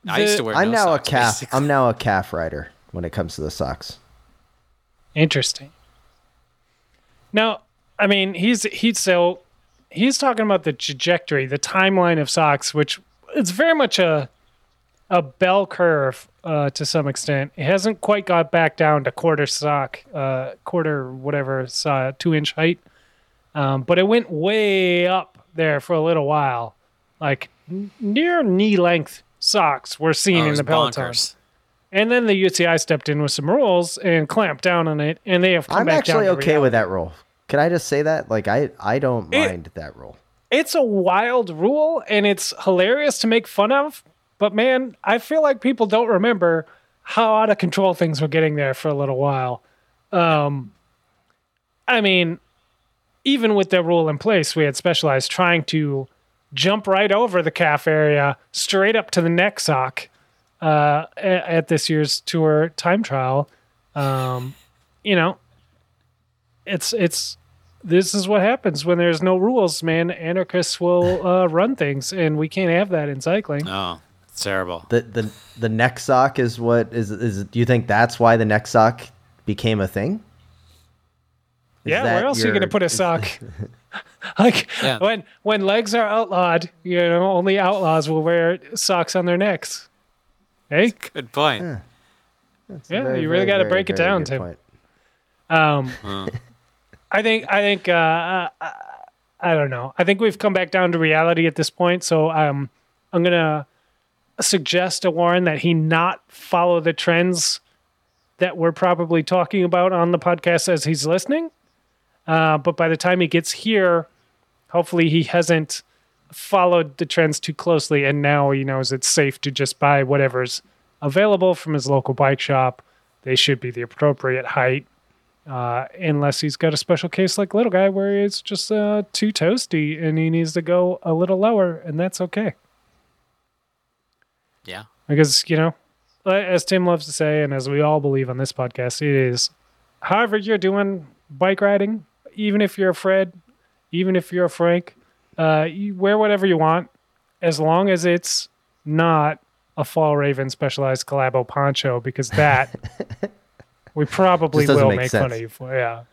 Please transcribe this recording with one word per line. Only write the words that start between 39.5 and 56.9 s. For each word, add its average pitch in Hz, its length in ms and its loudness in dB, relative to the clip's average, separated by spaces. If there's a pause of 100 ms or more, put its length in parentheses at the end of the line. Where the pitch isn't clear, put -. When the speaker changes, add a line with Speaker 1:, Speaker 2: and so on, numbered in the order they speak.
Speaker 3:
that 76 200 -14
rule. 60 220 -20 (320)
Speaker 2:
It's 285 240 0
a 330 80 2
wild 208 720 0
rule, 285 580 0
and 208 160 2
it's 202 260 0 (120)
hilarious 226 560 2
to 226 80 0
make 226 200 2
fun 208 240 0
of. 285 320 -2 (360)
But, 208 160 0
man, 254 480 0
I 226 160 0
feel 311 240 0
like 277 180 0
people 240 240 0
don't 220 220 0
remember 180 580 2 (380)
how 220 320 2
out 214 160 2
of 202 80 2
control 185 340 0
things 160 260 -2
were 156 80 -2
getting 156 280 0
there 139 180 -2
for - 160 -6
a 147 60 -2
little 139 220 -2
while. 131 440 -2 (500)
Um, 147 600 0 (1120)
I 240 140 2
mean, 180 380 2 (840)
even 233 320 2
with 190 140 0
that 180 140 2
rule 165 260 2
in 147 80 -4
place, 190 380 0
we 160 100 2
had 143 100 -2
Specialized 147 560 0
trying 170 340 2
to 143 420 -2 (460)
jump 196 340 0
right 196 240 2